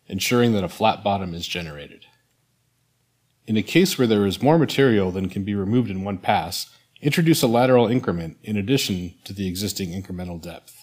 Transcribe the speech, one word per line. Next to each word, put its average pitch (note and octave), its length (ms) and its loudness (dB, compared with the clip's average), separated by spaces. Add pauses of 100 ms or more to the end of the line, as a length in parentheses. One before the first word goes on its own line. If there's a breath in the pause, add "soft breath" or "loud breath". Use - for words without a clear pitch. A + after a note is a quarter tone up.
ensuring A#2+ 460 2
that G2 100 0
a E2+ 40 -2
flat G#2 360 -2
bottom F#2+ 300 -2
is E2+ 120 -10
generated. E2 600 -12 (1400)
In G#2+ 100 -2
a G#2 60 0
case F3+ 340 2
where B2 120 2
there G#2 180 4
is F2+ 160 -2
more D3+ 160 4
material A2+ 540 2
than F#2+ 160 -4
can G2 160 -6
be G2+ 100 -4
removed G#2 340 0
in F#2+ 140 -6
one G2 160 -6
pass, F2 560 -4 (260 soft breath)
introduce D#3+ 420 2
a C#3 40 4
lateral A#2+ 400 6
increment F#2 560 -2
in G#2+ 140 -6
addition G2 640 -2
to - 100 -14
the F#2+ 140 -4
existing F#2 440 -6
incremental F2+ 520 -10
depth. E2 400 -16